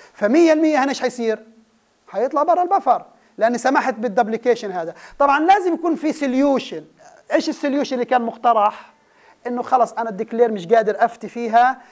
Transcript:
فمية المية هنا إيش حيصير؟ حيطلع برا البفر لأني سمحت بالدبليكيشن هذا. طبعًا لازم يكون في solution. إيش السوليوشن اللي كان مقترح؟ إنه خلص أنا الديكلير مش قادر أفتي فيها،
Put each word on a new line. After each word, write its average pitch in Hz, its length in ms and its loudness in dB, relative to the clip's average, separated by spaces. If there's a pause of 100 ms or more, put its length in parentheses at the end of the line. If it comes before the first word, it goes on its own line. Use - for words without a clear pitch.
(120)
فمية 311 400 4
المية 311 260 2
هنا 269 100 0
إيش 269 120 -6
حيصير؟ 233 460 -4 (640)
حيطلع 269 340 -2
برا 349 200 2
البفر 359 420 0 (340)
لأني 233 200 0
سمحت 262 360 0
بالدبليكيشن 220 760 -2
هذا. 170 240 -8 (240)
طبعًا 285 220 2
لازم 359 340 2
يكون 330 200 -2
في 294 180 -4
solution. 262 720 0 (480)
إيش - 160 0
السوليوشن 285 460 -4
اللي 247 100 -2
كان 240 180 0
مقترح؟ 220 720 -2 (520)
إنه 240 160 -6
خلص 240 300 0
أنا 226 180 -6
الديكلير 226 420 -2
مش 185 140 -8
قادر 220 380 2
أفتي 226 240 -4
فيها، 240 520 0 (120)